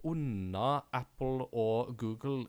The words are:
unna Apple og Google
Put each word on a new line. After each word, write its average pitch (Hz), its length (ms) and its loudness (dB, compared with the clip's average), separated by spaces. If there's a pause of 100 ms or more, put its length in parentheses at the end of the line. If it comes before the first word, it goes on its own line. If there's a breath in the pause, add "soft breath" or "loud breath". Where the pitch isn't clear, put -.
unna 127 800 0 (100)
Apple 131 600 -2
og 113 440 2
Google 113 520 -2